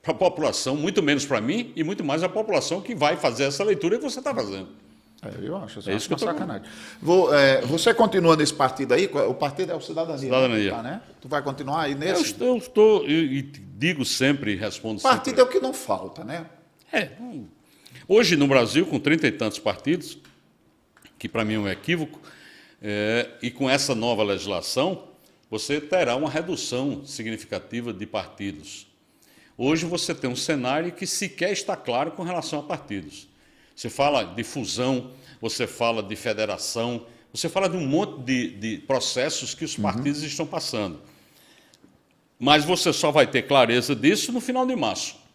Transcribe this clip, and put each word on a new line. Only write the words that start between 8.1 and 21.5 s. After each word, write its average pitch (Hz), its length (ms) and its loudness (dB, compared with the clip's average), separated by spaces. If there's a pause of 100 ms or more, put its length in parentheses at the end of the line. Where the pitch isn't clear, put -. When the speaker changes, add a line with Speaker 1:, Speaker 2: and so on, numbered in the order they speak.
Speaker 2:
nesse 147 160 2
partido 131 400 0
aí? 180 140 4
O 117 260 0
partido 160 400 -4
é - 20 -4
o 156 60 -6
Cidadania, 160 400 -6
Speaker 1:
Cidadania. 123 520 2
Speaker 2:
Tá, 113 100 -6
né? 160 180 -8 (220)
Tu - 40 -20
vai 143 160 -2
continuar 139 420 -4
aí 139 80 -2
Speaker 1:
Eu 139 60 -4
Speaker 2:
nesse? 185 240 0
Speaker 1:
estou, 240 260 -2
eu 247 100 4
estou, 214 500 4
e, 147 300 2
e 139 40 -4
digo 139 600 -4
sempre 139 480 0
e 95 40 0
respondo 107 440 -6
Speaker 2:
Partido 254 380 2
Speaker 1:
sempre. - 20 6
Speaker 2:
é 254 40 10
o 254 40 4
que - 100 0
não 262 140 -2
falta, - 500 -6
né? 160 220 -10 (480)
Speaker 1:
É. 202 160 0 (100)
Hum. 220 280 -12 (600)
Hoje, 190 300 6
no 143 100 6
Brasil, 135 380 6
com 139 160 -2
trinta 156 260 2
e 113 60 4
tantos 107 260 -4
partidos, 143 600 -2 (1000)
que - 120 -8
pra 110 160 0
mim 110 80 -2